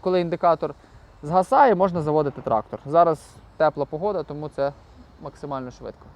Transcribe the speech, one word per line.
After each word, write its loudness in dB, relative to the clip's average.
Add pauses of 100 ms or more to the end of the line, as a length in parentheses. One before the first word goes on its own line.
коли 2
індикатор 0 (500)
згасає, 4
можна 0
заводити -2
трактор. -4
Зараз 4 (380)
тепла 0
погода, -6
тому -12
це -4 (500)
максимально -12
швидко. -16 (100)